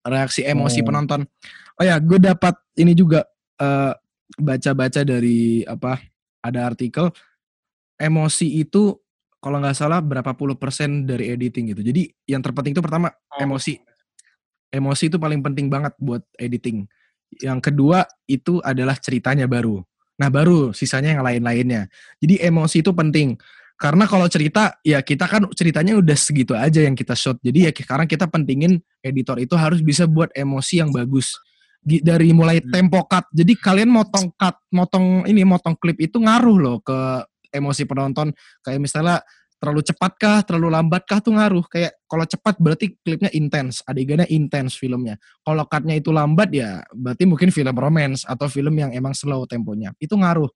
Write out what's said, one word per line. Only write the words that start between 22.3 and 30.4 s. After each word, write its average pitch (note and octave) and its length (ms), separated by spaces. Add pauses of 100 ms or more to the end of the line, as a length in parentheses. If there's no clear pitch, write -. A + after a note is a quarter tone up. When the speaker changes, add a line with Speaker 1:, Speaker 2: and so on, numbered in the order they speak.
Speaker 1:
emosi E3 400
itu F#3+ 120
penting. D3+ 420 (400)
Karena D#3 300
kalau F#3 240
cerita, E3 540
ya D3 180
kita C#3+ 240
kan G3+ 260
ceritanya E3+ 460
udah E3+ 160
segitu C#3+ 400
aja D3+ 320
yang C#3 80
kita B2+ 240
shoot. B2+ 240
Jadi C3+ 240
ya D#3 80
sekarang C#3 320
kita D#3+ 240
pentingin D#3 480 (240)
editor C3 400
itu B2+ 160
harus D#3+ 240
bisa D#3 240
buat D#3+ 280
emosi C#3 520